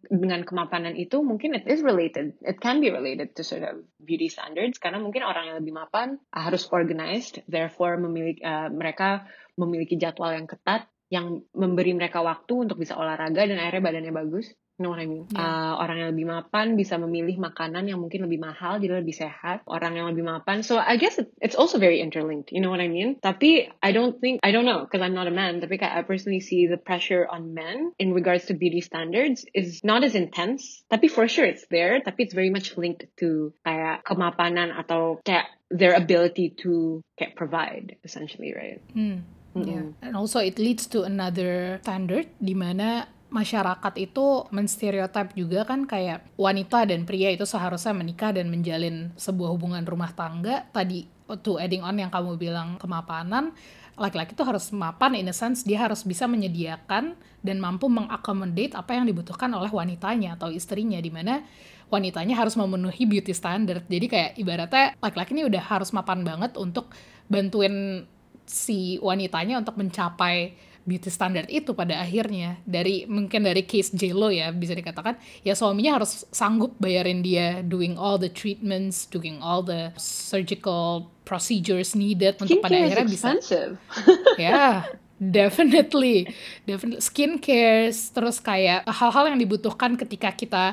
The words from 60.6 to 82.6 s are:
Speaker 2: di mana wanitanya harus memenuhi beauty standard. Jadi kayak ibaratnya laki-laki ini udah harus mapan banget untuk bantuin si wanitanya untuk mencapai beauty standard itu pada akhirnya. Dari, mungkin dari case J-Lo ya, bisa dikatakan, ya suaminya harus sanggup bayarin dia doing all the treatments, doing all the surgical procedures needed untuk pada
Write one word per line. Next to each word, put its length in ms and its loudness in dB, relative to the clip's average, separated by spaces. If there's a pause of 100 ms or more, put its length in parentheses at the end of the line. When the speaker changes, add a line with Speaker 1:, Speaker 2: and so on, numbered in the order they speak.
Speaker 2:
di 80 -4
mana 320 -4 (480)
wanitanya 480 -2
harus 240 2
memenuhi 480 0
beauty 240 2
standard. 560 -2
Jadi 240 -2
kayak 240 2
ibaratnya 640 2
laki-laki 400 -4
ini 80 2
udah 240 2
harus 240 -2
mapan 320 -2
banget 320 -6
untuk 320 -6 (400)
bantuin 720 0 (400)
si 560 -2
wanitanya 640 0
untuk 160 -8
mencapai 720 0 (300)
beauty 260 -4
standard 400 -2
itu 240 -2
pada 300 -2
akhirnya. 640 -4
Dari, 400 0
mungkin 400 0
dari 180 4
case 300 0
J-Lo 340 2
ya, 220 0
bisa 240 -4
dikatakan, 400 -6 (320)
ya 80 4
suaminya 480 4
harus 320 -4
sanggup 420 2
bayarin 460 2
dia 400 2
doing 340 0
all 220 2
the 100 0
treatments, 800 -4
doing 320 -6
all 220 0
the 340 -4
surgical 1120 -2 (160)
procedures 680 0
needed 480 4
untuk 180 6
pada 160 4